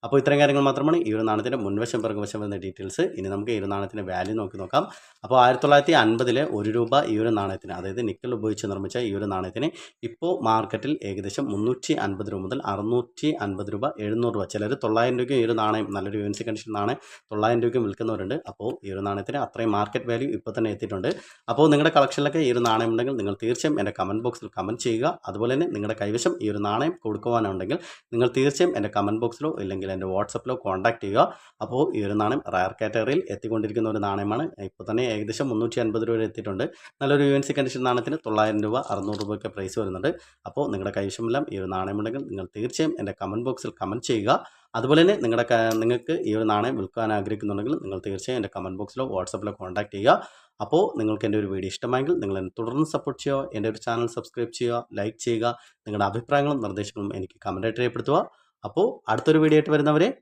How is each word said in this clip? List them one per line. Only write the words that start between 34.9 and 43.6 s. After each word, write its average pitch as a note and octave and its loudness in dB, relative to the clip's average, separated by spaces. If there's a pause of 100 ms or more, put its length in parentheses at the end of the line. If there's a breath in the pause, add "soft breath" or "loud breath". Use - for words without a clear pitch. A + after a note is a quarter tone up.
തന്നെ A#2+ 0 (100)
ഏകദേശം G#2+ -4
മുന്നൂറ്റി A#2 -2
അൻപത് A2 0
രൂപ A2+ 0
വരെ A2 0
എത്തിയിട്ടുണ്ട്. G#2+ -4 (360 loud breath)
നല്ലൊരു C#3 4
യു C#3 6
എൻ C#3 -2
സി D3 0
കണ്ടീഷൻ C3 -2
നാണയത്തിന് B2 0 (100)
തൊള്ളായിരം G#2+ 2
രൂപ, A2+ 0 (160)
അറുന്നൂറ് G2+ -4
രൂപയൊക്കെ G#2 -6
പ്രൈസ് F#2+ -6
വരുന്നുണ്ട്. F#2+ -2 (400 loud breath)
അപ്പോൾ C#3+ -2
നിങ്ങളുടെ F#2+ -4
കൈവശമെല്ലാം A2+ -2
ഈ G2+ -4
ഒരു F#2 -4
നാണയമുണ്ടെങ്കിൽ G#2 -4
നിങ്ങൾ G2 -8 (100)
തീർച്ചയായും B2+ 0
എൻ്റെ G2 -4
കമന്റ് G#2 -4
ബോക്സിൽ - -6 (100)